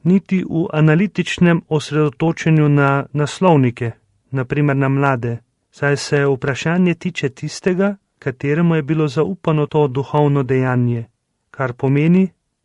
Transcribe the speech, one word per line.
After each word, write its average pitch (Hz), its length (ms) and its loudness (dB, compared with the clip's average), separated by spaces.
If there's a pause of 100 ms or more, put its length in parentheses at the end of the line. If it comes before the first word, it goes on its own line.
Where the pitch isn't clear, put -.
niti 185 400 0
v 165 300 -4
analitičnem 170 920 2
osredotočenju 151 1000 0
na 139 440 2
naslovnike, 139 800 0 (400)
na 131 140 -4
primer 143 300 0
na 135 140 0
mlade, 131 480 0 (340)
saj 143 260 -2
se 143 280 -2
vprašanje 160 680 0
tiče 165 360 -6
tistega, 185 680 -4 (240)
kateremu 151 560 -2
je 160 60 0
bilo 156 260 -2
zaupano 151 580 -2
to 151 220 0
duhovno 143 560 0
dejanje, 123 640 0 (460)
kar 131 220 -6
pomeni, 160 560 2 (360)